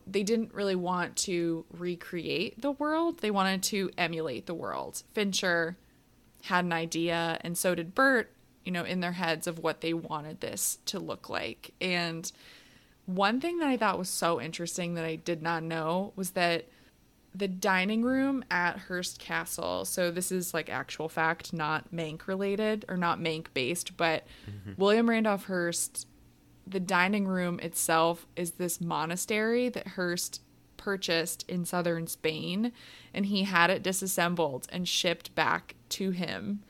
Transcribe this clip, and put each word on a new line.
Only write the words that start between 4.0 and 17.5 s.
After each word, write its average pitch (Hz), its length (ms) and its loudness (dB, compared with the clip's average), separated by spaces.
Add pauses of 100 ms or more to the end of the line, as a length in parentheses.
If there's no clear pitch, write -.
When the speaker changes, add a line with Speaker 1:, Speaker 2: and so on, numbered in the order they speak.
Speaker 1:
the 180 80 -6
world. 71 500 -6 (100)
Fincher 180 640 2 (680)
had 180 200 2
an 175 100 0
idea, 165 680 0
and 170 160 -4
so 180 180 2
did 170 180 -6
Burt, 262 380 4 (320)
you 185 80 -4
know, 175 140 0
in 185 160 -2
their 175 100 0
heads 165 340 0
of 165 140 -4
what 160 220 0
they 165 120 0
wanted 156 460 -6
this - 460 -2
to - 120 -4
look - 320 -8
like. - 520 -6
And 175 500 -2 (760)
one 196 360 2
thing 339 180 -2
that 311 80 2
I 262 80 4
thought 220 240 2
was 185 100 -4
so 170 300 2
interesting 170 540 -4
that 165 100 -2
I 160 140 -2
did 165 240 -2
not 165 200 0
know 165 540 -2
was 190 160 -4
that 175 360 2 (680)
the 196 120 -2
dining 190 560 2